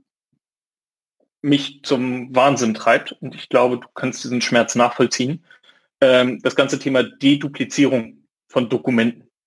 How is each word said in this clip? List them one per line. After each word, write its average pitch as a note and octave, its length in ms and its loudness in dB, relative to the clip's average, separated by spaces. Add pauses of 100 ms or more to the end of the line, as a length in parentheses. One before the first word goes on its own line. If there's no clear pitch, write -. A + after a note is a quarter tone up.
(1400)
mich C#3+ 420 0
zum B2+ 500 -4
Wahnsinn B2 400 2
treibt, A#2+ 380 0
und - 240 -14
ich - 120 -18
glaube, B2 300 2
du - 160 -18
kannst - 300 -6
diesen B2 160 -4
Schmerz A#2 340 0
nachvollziehen, B2 720 0 (560)
ähm, B2+ 420 4
das - 140 -2
ganze C3+ 240 0
Thema C3 240 0
Deduplizierung C#3 1200 -2 (220)
von B2 200 -2
Dokumenten. A#2 600 -2 (180)